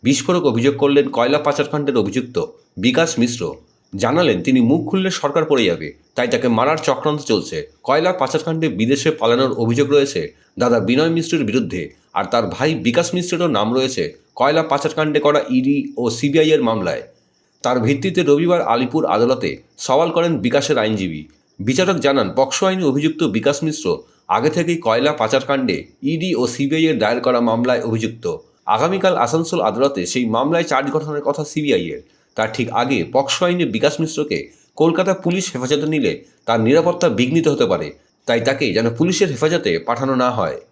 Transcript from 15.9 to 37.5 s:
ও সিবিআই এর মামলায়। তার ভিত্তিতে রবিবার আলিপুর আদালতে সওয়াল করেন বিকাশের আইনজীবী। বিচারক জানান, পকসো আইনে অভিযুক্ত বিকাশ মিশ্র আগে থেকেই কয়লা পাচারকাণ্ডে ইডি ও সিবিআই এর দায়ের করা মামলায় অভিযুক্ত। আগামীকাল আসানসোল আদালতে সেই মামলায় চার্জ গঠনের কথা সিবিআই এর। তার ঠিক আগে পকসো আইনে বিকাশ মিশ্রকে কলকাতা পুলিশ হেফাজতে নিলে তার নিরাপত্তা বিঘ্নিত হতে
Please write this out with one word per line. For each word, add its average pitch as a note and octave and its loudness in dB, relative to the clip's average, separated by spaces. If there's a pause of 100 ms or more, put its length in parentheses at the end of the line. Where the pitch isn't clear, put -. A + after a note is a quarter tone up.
ও A#2+ 0
সিবিআই D3+ 2
এর D3+ 4
মামলায়। F2+ -2 (600)
তার B2+ 0
ভিত্তিতে C#3+ 0
রবিবার E3 2
আলিপুর B2 0
আদালতে A2 0 (220)
সওয়াল D#3 0
করেন E3+ 0
বিকাশের B2+ 0
আইনজীবী। F#2+ -2 (360)
বিচারক E3+ 0
জানান, B2+ 2
পকসো C3+ 0
আইনে F#3+ 0
অভিযুক্ত D3+ 0
বিকাশ C#3 0
মিশ্র D3+ -4 (260)
আগে D3+ 2
থেকেই E3+ -2
কয়লা C3 0
পাচারকাণ্ডে B2+ 0 (180)
ইডি D#3+ -2
ও B2 0
সিবিআই C#3+ 0
এর D#3 2
দায়ের A2 0
করা B2 2
মামলায় A#2+ 2
অভিযুক্ত। A2 -4 (300)
আগামীকাল F3 2
আসানসোল D#3+ 0
আদালতে A#2 0
সেই B2 -2
মামলায় C#3+ 0
চার্জ C#3 0
গঠনের D3+ -4
কথা D3 -2
সিবিআই C#3 0
এর। D2+ -10 (320)
তার A2 -2
ঠিক - -4
আগে A#2+ 0
পকসো C#3 0
আইনে F3 0
বিকাশ B2+ -2
মিশ্রকে D3 -4 (280)
কলকাতা E3 2
পুলিশ F3+ -4
হেফাজতে C#3+ -2
নিলে C3+ -2 (220)
তার A2+ 2
নিরাপত্তা E3 2
বিঘ্নিত C3+ 2
হতে C3+ 2